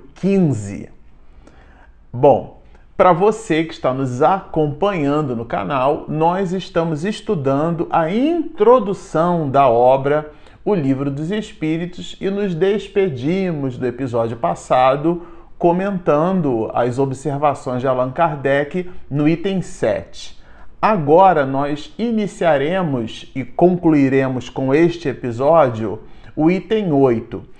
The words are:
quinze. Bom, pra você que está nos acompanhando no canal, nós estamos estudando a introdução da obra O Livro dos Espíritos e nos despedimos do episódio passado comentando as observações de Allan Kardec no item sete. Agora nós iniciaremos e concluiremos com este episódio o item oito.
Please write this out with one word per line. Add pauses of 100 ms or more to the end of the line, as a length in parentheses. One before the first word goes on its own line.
(160)
quinze. (1200)
Bom, (340)
pra
você
que
está
nos
acompanhando
no
canal,
nós
estamos
estudando
a
introdução
da
obra (340)
O
Livro
dos
Espíritos
e
nos
despedimos
do
episódio
passado (320)
comentando
as
observações
de
Allan
Kardec (180)
no
item
sete. (400)
Agora
nós
iniciaremos
e
concluiremos
com
este
episódio (360)
o
item
oito. (160)